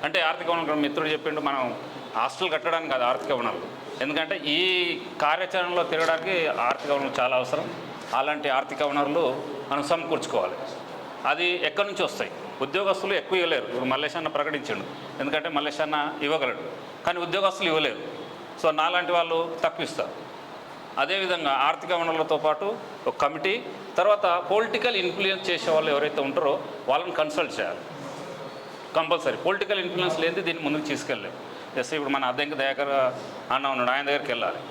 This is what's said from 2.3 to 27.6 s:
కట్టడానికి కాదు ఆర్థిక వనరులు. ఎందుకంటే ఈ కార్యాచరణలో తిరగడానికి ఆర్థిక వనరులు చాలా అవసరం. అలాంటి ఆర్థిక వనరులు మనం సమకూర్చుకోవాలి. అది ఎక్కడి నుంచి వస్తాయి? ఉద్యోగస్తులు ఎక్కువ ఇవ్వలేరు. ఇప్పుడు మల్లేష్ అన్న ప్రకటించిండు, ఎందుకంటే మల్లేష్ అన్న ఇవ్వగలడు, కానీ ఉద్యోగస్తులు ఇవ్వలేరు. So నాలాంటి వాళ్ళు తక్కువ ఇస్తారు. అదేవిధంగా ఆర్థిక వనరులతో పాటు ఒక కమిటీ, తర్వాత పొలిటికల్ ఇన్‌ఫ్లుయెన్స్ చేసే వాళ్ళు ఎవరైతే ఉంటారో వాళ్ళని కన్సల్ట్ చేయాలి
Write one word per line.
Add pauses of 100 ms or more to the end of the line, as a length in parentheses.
కట్టడానికి
కాదు
ఆర్థిక
వనరులు. (360)
ఎందుకంటే
ఈ (640)
కార్యాచరణలో
తిరగడానికి
ఆర్థిక
వనరులు
చాలా
అవసరం. (440)
అలాంటి
ఆర్థిక
వనరులు (280)
మనం
సమకూర్చుకోవాలి. (720)
అది (200)
ఎక్కడి
నుంచి
వస్తాయి? (300)
ఉద్యోగస్తులు
ఎక్కువ
ఇవ్వలేరు.
ఇప్పుడు
మల్లేష్
అన్న
ప్రకటించిండు, (360)
ఎందుకంటే
మల్లేష్
అన్న
ఇవ్వగలడు, (420)
కానీ
ఉద్యోగస్తులు
ఇవ్వలేరు. (420)
So
నాలాంటి
వాళ్ళు
తక్కువ
ఇస్తారు. (840)
అదేవిధంగా
ఆర్థిక
వనరులతో
పాటు (300)
ఒక (100)
కమిటీ, (360)
తర్వాత (260)
పొలిటికల్
ఇన్‌ఫ్లుయెన్స్
చేసే
వాళ్ళు
ఎవరైతే
ఉంటారో (300)
వాళ్ళని
కన్సల్ట్
చేయాలి (1120)